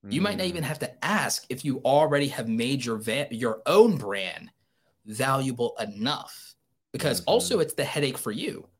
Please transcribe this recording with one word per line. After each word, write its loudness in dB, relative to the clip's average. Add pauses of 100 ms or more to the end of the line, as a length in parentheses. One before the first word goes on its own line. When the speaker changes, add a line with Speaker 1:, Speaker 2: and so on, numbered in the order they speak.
Speaker 1:
You -2
might 0
not -2
Speaker 2:
Mm. -2
Speaker 1:
even -6
have -6
to -8
ask 0
if -8
you -2
already 6
have -6
made 0
your -2
va-, -2
your -4
own 8
brand -6 (560)
valuable 0
enough, -6 (360)
because -2
Speaker 2:
Mm-hmm. -4
Speaker 1:
also 4
it's 0
the 0
headache -2
for -6
you. -8 (120)